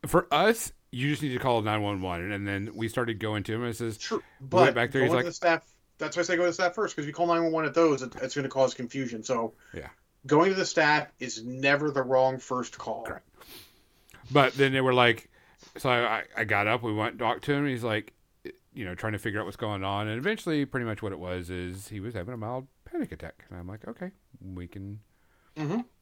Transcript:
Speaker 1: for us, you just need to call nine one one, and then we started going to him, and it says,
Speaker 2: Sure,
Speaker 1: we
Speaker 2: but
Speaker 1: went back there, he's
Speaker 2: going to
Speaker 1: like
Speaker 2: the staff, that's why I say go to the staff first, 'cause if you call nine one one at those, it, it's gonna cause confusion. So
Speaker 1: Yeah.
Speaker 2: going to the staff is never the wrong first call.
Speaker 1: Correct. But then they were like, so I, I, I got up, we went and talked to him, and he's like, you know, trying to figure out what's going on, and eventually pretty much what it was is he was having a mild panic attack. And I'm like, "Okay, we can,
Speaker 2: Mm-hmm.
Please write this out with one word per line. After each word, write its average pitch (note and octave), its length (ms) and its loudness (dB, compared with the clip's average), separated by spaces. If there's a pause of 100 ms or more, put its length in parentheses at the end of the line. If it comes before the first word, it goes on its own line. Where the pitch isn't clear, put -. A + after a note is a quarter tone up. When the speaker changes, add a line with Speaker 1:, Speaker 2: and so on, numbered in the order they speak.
Speaker 1:
for F3+ 260 4
us, G3+ 400 4 (180)
you C3 200 0
just D3 120 -2
need C#3 120 -2
to B2+ 40 -2
call A#2+ 240 2
nine G#2+ 200 2
one G2+ 200 -2
one, F#2 300 -4
and G2+ 160 -4
then G2+ 260 -4
we A2+ 140 -4
started A#2 320 -4
going G#2+ 240 -2
to A2 100 -4
him, A#2 80 -4
and A#2+ 80 -4
it A2 60 -8
says, A2+ 240 -6
Speaker 2:
Sure, - 180 -4
Speaker 1:
we - 60 -8 (240)
Speaker 2:
but F3 140 6
Speaker 1:
went C3+ 120 6
back A#2+ 180 2
there, C3+ 100 2
he's B2+ 100 4
Speaker 2:
going F3 100 4
to F3 40 -2
Speaker 1:
like - 40 -4
Speaker 2:
the - 20 -12
staff, E3 300 2 (360)
that's D#3 180 -6
why F3 40 0
I E3+ 40 2
say F3 120 0
go F3 60 2
to F3 60 4
the E3+ 60 0
staff F3 200 0
first, G#3 220 -4
'cause D3 80 -4
if - 20 -6
you D3 80 -8
call F3 140 2
nine E3+ 160 4
one D#3+ 80 0
one D#3+ 120 0
at C#3 100 -2
those, D#3 280 6
it, A#2+ 200 -8
it's B2+ 120 -8
gonna C3+ 140 -2
cause C3 260 4
confusion. A#2+ 480 -6
So A#2 320 -2 (200)
Speaker 1:
Yeah. D2+ 140 -10 (380)
Speaker 2:
going D#3 240 6
to F#3+ 60 0
the F#3+ 100 0
staff D3+ 420 2 (100)
is A#2 260 -10
never C#3 460 2
the C3 120 0
wrong C3 360 4
first B2+ 400 -6
call. A2+ 260 -8
Speaker 1:
Correct. - 240 -10 (1000)
But C3 240 6
then C3+ 180 4
they C3 80 2
were C3 140 4
like, A#2+ 340 6 (480)
so C3+ 140 -2
I, A#2+ 280 2
I, F2 40 -4 (160)
I A2+ 60 0
got G#2 220 2
up, A2 160 2
we A2+ 100 -2
went G#2+ 200 -2
and G#2+ 60 -16
talked A#2 260 -2
to C#3+ 80 0
him, C#3+ 80 2
and C#3+ 100 0
he's A#2+ 140 -4
like, A2 280 -2 (640)
you A#2 100 -8
know, F2+ 100 -6
trying G#2+ 200 -4
to G2 40 -4
figure G#2+ 220 -4
out G2 60 -4
what's G2+ 100 -10
going G#2 280 -4
on, G2+ 240 -2
and A2+ 100 -4
eventually D#3+ 480 -2
pretty B2 200 -4
much G#2+ 160 -4
what G2 100 -4
it E2 60 -8
was F2+ 320 -6
is F2+ 380 -8
he G#2+ 120 -10
was A2+ 140 -10
having G2 200 -8
a - 20 -10
mild B2 300 -6 (180)
panic D#4 280 -6
attack. - 380 -16
And F2+ 80 -12
I'm F2 100 -10
like, G#2+ 200 -14
"Okay, F#3 220 -12 (300)
we F2+ 280 -12
can, G2+ 320 -12 (560)
Speaker 2:
Mm-hmm. D#3 240 -2 (220)